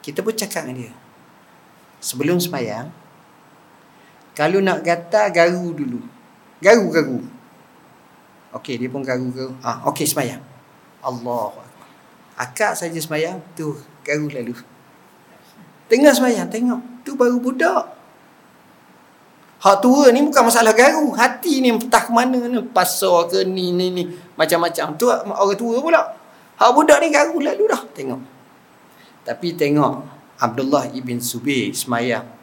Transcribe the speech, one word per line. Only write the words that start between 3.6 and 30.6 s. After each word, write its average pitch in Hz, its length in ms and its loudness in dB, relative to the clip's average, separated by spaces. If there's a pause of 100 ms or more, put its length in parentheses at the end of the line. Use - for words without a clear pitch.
kalau 170 320 0
nak 175 160 0
gatal, 170 480 0
garu 175 480 2
dulu. 123 240 -6 (600)
Garu, 202 280 6
garu." 139 320 0 (1400)
Okey, 120 240 -10
dia 123 80 -6
pun 135 160 -8
garu, 127 240 -4
garu. 131 320 -10
Ah, 120 320 -8
okey, 151 160 -2
semayang. 131 320 -4 (640)
Allahu 120 480 -6
Akbar. - 160 -20 (720)
Akak 175 320 -4
saja 165 240 -8
semayang, 160 560 -6
tu 151 240 -8 (240)
garu 147 320 -4
lalu. 120 240 -10 (1400)
Tengah 269 240 6
semayang, 226 320 0
tengok. 233 560 -4
Tu 277 80 -10
baru 247 240 2
budak. 302 480 0 (1800)
Hak 196 240 4
tua 269 240 8
ni 254 160 4
bukan 277 240 4
masalah 233 240 4
garu. 285 400 4
Hati 262 480 0
ni 254 80 4
entah 233 320 2
ke - 80 -8
mana 247 400 2
ni. 240 240 -4
Pasar 180 560 2
ke 190 160 0
ni, 180 320 -2
ni, 185 160 0
ni. 175 160 -4 (320)
Macam-macam. 160 560 0
Tu 240 80 -2
orang 202 560 0
tua 233 240 -2
pula. 330 160 4 (560)
Hak 233 160 6
budak 302 320 6
ni 311 80 0
garu 311 240 2
lalu 392 320 0
dah. - 240 -2
Tengok. 131 480 -12 (800)
Tapi 165 320 -8
tengok 147 480 0 (400)
Abdullah 131 560 0